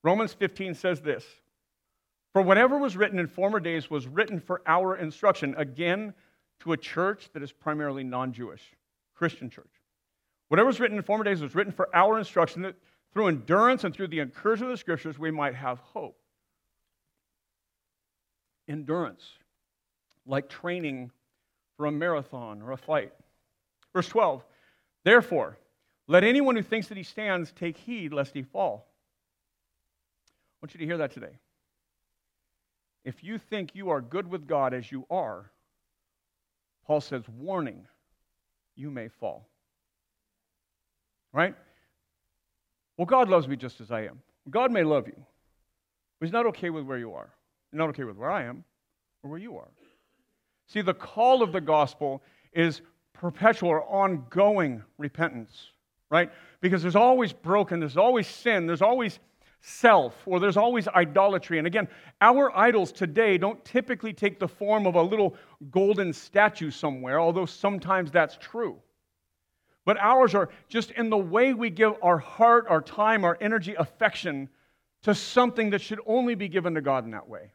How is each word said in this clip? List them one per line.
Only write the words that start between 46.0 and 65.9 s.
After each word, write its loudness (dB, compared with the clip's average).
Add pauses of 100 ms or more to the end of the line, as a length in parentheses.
but -8
he's -6
not 0
okay -6
with -8
where -8
you -10
are. -18 (380)
He's -12
not 0
okay -8
with -12
where -6
I -4
am -14 (580)
or -14
where -12
you -18
are. -20 (960)
See, -4
the 0
call 2
of 0
the -2
gospel 0 (300)
is 0 (320)
perpetual 0
or 2
ongoing 0 (140)
repentance, -6 (380)
right? 2 (280)
Because 0
there's 2
always 6
broken, 0
there's -6
always 4
sin, -2
there's 0
always 0 (420)
self, 4
or 0
there's 2
always 2
idolatry. 2
And -2
again, -2 (320)
our 6
idols 2
today 2
don't -2
typically -4
take -4
the -4
form 0
of 2
a 6
little 0 (320)
golden 2